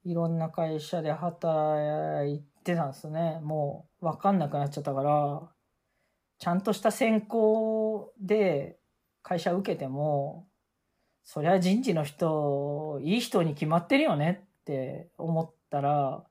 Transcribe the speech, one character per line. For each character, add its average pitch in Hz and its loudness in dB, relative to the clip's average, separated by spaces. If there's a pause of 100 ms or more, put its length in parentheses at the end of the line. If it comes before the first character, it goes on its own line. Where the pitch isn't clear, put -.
い 175 -6
ろ 165 0
ん 165 0
な 160 -2
会 160 -4
社 160 -6
で 151 -2
働 151 -2
い 147 -6 (200)
て 175 0
た 156 0
ん 135 -6
で - -16
す 151 -14
ね。 160 -2
も 151 -4 (120)
う 175 -10
わ 160 -2
か 202 2
ん 196 4
な 147 0
く 147 -2
な 143 0
っ - -4
ち 143 -8
ゃ 143 -6
っ - -12
た 143 -4
か 135 0
ら、 147 0 (880)
ち - -6
ゃ 175 2
ん 190 2
と 208 0
し 208 -4
た 214 2
選 220 2
考 220 0
で 190 2 (460)
会 175 -2
社 175 0
受 190 0
け - -2
て 135 -6
も、 147 -2 (760)
そ - -8
り 151 2
ゃ 190 6
人 196 4
事 226 2
の 151 2
人、 147 -2
い 175 0
い - 2
人 208 0
に 156 0
決 156 -4
ま 160 2
っ 170 0
て 269 4
る 302 4
よ 208 2
ね 160 0 (140)
っ - -20
て 139 -6
思 165 0
っ 160 -10 (200)
た 143 -2
ら 143 0